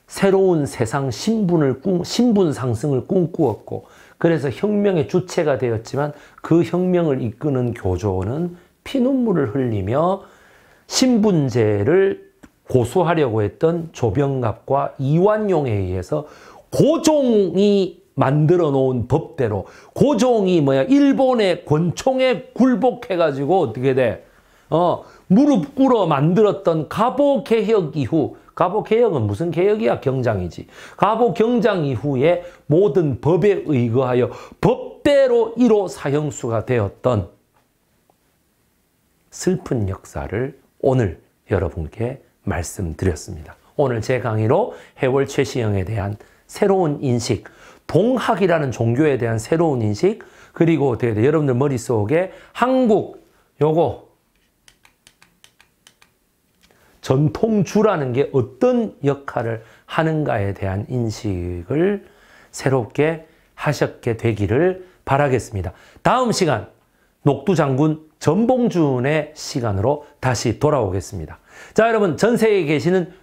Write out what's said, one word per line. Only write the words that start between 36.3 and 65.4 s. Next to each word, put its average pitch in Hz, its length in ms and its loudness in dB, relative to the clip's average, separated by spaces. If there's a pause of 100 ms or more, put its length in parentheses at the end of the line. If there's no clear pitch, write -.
되었던 113 640 -2 (2000)
슬픈 127 600 -2
역사를 101 720 -8 (220)
오늘 120 400 0 (300)
여러분께 92 720 -4 (180)
말씀드렸습니다. 85 1120 -6 (200)
오늘 123 260 0
제 127 180 -2
강의로 117 540 0 (300)
해월 135 240 0
최시영에 110 580 -2
대한 104 320 -6 (300)
새로운 190 560 0
인식, 120 400 -2 (420)
동학이라는 180 840 0
종교에 120 460 0
대한 113 220 -2
새로운 156 420 0
인식, 135 420 0 (280)
그리고 156 380 2
어떻게 117 240 0
돼? 107 120 2
여러분들 147 280 2
머릿속에 131 800 0 (180)
한국 247 720 0 (360)
요거 156 460 0 (3000)
전통주라는 165 1120 0
게 135 220 0
어떤 226 720 0
역할을 117 580 -4 (220)
하는가에 135 680 -2
대한 95 360 -6
인식을 113 1160 -4 (460)
새롭게 143 720 -2 (300)
하셨게 135 640 -4
되기를 120 680 0 (200)
바라겠습니다. 127 680 -2 (300)